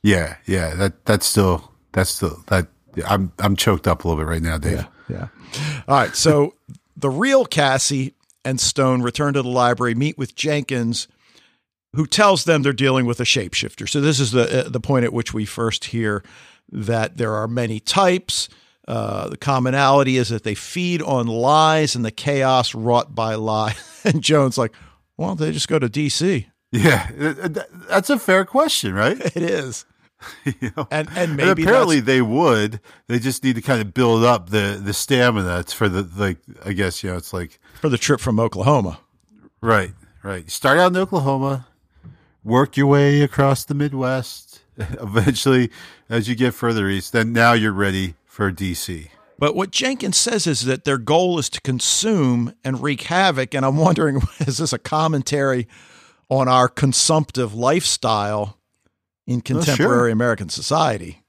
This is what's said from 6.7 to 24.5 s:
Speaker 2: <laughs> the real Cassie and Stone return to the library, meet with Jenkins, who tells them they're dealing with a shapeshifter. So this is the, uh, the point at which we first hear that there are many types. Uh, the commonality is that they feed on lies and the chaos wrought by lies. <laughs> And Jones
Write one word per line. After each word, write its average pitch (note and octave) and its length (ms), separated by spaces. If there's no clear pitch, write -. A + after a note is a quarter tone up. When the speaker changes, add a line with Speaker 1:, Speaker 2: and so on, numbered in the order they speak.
Speaker 2:
<laughs> - 220
the C#3 120
real B3 360
Cassie C3+ 680
and C3 140
Stone C3 420
return C#3 320
to C#3 80
the B2 80
library, A#2+ 460
meet C#3+ 220
with C3+ 180
Jenkins, B2+ 720
who D3+ 100
tells G3 380
them D#3 180
they're C#3 120
dealing C3 340
with A#2 120
a B2 40
shapeshifter. G#2+ 680
So D3+ 100
this C#3+ 200
is A#2+ 120
the, B2 360
uh, - 20
the A#2+ 100
point B2+ 260
at - 80
which A#2 200
we A2 120
first A2+ 400
hear G#2+ 380
that A2 460
there A2 160
are G#2+ 140
many A#2 320
types. - 680
Uh, G#2 420
the - 80
commonality C3+ 800
is A#2 120
that A2+ 140
they G#2+ 120
feed F3 460
on B2+ 260
lies D3+ 680
and A#2 100
the A2 60
chaos C3 640
wrought A#2+ 400
by A2 180
lies. A2 480
<laughs> - 40
And D#3 180
Jones C#3+ 340